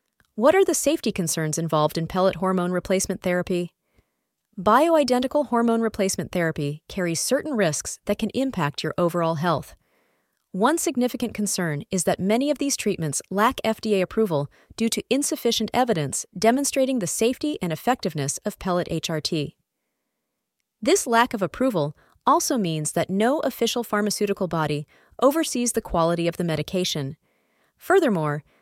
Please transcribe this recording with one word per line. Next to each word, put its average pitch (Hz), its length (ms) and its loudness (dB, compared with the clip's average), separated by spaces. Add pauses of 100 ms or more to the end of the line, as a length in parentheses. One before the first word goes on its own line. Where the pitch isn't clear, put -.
(360)
What 262 180 4
are 381 120 6
the 339 100 0
safety 285 360 0
concerns 160 460 -2
involved 156 400 0
in 165 100 -2
pellet 185 280 2
hormone 180 360 0
replacement 185 520 -2
therapy? 175 480 -2 (880)
Bioidentical 262 880 4
hormone 233 340 2
replacement 196 500 -2
therapy 156 560 -2
carries 170 320 -2
certain 294 360 -2
risks 175 500 0
that 208 140 -2
can 214 120 -2
impact 202 520 -2
your 156 140 -4
overall 170 380 0
health. 156 400 -2 (760)
One 240 260 2
significant 247 560 -2
concern 175 580 -4
is 185 140 -2
that - 140 2
many 226 300 2
of 294 100 0
these 277 180 -2
treatments 160 520 -2
lack 208 340 0
F 220 180 -2
D 214 140 0
A 190 60 2
approval 175 480 0 (280)
due 226 120 0
to - 200 -4
insufficient 247 640 0
evidence 170 520 0 (120)
demonstrating 262 640 2
the 180 80 -2
safety - 540 -2
and 170 120 -2
effectiveness 160 720 -2
of - 140 -6
pellet 175 320 -2
H 165 180 -4
R 160 100 -2
T. 147 360 -4 (1300)
This 320 260 2
lack 233 260 4
of 208 80 -4
approval 185 560 0 (300)
also 302 300 2
means 160 360 -2
that 165 160 0
no 220 320 2
official 233 420 -2
pharmaceutical 208 640 -2
body 151 400 -2 (340)
oversees 254 520 2
the 226 80 0
quality 170 460 0
of 165 100 -2
the 180 60 -4
medication. 156 760 -4 (600)
Furthermore, 180 640 2 (180)